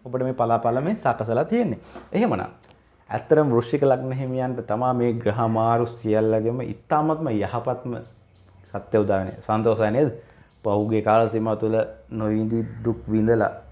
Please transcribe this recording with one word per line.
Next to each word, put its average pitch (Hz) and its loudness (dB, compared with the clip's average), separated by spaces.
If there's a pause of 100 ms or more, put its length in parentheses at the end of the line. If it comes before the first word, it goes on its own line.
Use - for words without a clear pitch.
ඔබට 127 -4
මේ 127 -4
පලාපල 117 2
මේ 214 0
සකසලා 117 0
තියෙන්නේ. 214 -2 (320)
එහෙමනම් 180 0 (680)
ඇත්තටම 151 2
වෘශ්චික 135 2
ලග්න 127 -2 (100)
හිමියන්ට 127 -4
තමා 123 0
මේ 120 2
ග්‍රහ 113 -2 (200)
මාරු 117 2 (140)
සියල්ලගෙම 110 0 (140)
ඉතාමත්ම 156 -2 (100)
යහපත්ම 117 -4 (800)
සත්‍ය 101 -2
උදා 98 2
වෙන්නේ. 92 -6 (100)
සන්තෝෂයි 110 2
නේද? 139 4 (520)
පහුගිය 104 0
කාල 110 4 (120)
සීමාව 110 0
තුළ 110 0 (420)
නොවිඳි 110 0 (260)
දුක් 117 0 (140)
විඳලා 110 4 (220)